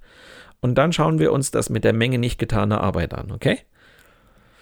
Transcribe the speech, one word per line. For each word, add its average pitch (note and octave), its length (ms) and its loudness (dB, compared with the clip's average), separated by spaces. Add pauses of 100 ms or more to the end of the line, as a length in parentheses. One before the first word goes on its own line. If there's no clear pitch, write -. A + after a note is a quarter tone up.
(600)
und B2 140 0
dann D3+ 180 2
schauen D#3+ 260 2
wir D#3 140 4
uns C#3 180 -2
das - 180 -2
mit A2+ 140 -2
der A2 100 4
Menge A#2+ 240 0
nicht A#2+ 220 -2
getaner G#2 420 0
Arbeit F2+ 320 -2
an, - 180 -10
okay? C#3 280 -2 (1040)